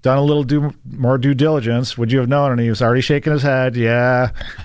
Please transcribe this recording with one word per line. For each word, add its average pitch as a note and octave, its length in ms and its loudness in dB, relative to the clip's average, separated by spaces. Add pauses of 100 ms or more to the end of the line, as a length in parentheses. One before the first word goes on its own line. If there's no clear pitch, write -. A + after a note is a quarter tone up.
done C3 160 2
a C#3+ 40 2
little D3 200 2
do-, C#3+ 300 -2 (180)
more B2+ 260 0
due C3+ 160 2
diligence, B2+ 640 0
would A#2 140 -2
you C3+ 80 2
have B2 100 0
known?" C#3+ 220 2
And A#2+ 100 -2
he A#2 80 0
was A2 140 -2
already A#2+ 180 2
shaking D3 320 0
his D3 80 0
head. C3 340 0
"Yeah, A#2+ 540 0 (360)